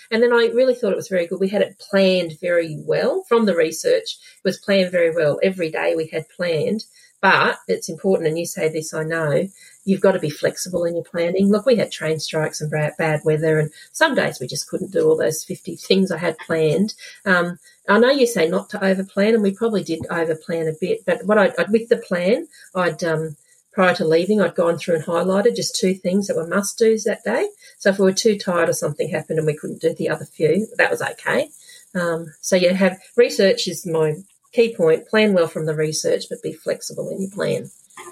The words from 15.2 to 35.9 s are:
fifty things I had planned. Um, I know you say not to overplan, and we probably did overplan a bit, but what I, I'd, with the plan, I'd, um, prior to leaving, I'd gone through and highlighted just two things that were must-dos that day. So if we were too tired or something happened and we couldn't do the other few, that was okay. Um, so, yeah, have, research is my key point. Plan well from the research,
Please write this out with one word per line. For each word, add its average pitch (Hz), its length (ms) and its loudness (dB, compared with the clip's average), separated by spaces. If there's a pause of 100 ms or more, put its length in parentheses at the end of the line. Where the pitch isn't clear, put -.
fifty 170 360 -12
things 190 340 2
I 165 60 -4
had 165 220 -4
planned. 160 560 0 (300)
Um, 175 340 0 (280)
I 202 100 4
know 240 120 6
you 269 180 4
say 170 220 0
not 190 220 -4
to 202 60 -10
overplan, 190 580 0
and 220 60 2
we 196 120 2
probably 214 320 -2
did 160 240 -4
overplan 165 600 -4
a 156 120 -6
bit, - 240 -4
but 175 200 -2
what 214 120 4
I, 190 200 4
I'd, 170 140 -2
with 226 160 0
the 226 80 4
plan, 190 540 -2 (260)
I'd, 170 300 -2
um, 160 320 -2 (340)
prior 180 240 2
to 175 100 -2
leaving, 180 360 2
I'd 170 140 0
gone 170 220 2
through 170 180 -2
and 151 100 -4
highlighted 190 500 0
just - 220 -6
two 190 160 2
things 190 340 -2
that 175 80 -2
were 165 100 -2
must-dos 208 600 0
that - 180 -2
day. 269 240 -2 (300)
So - 120 0
if 196 100 0
we 196 40 4
were 190 80 6
too 202 260 2
tired 175 300 0
or 170 60 0
something 156 340 -4
happened 160 320 -4
and 156 80 0
we 147 80 0
couldn't - 260 -12
do 165 120 0
the - 160 -4
other 156 160 -6
few, 185 500 0
that - 160 2
was - 100 -4
okay. - 500 -4 (440)
Um, 165 460 -4
so, - 160 0
yeah, 180 160 4
have, 190 260 0 (160)
research 240 540 2
is 160 160 -8
my 156 300 0 (360)
key 226 240 2
point. 160 320 2
Plan 214 260 4
well 170 140 4
from 160 180 -6
the 160 80 -2
research, 156 560 -2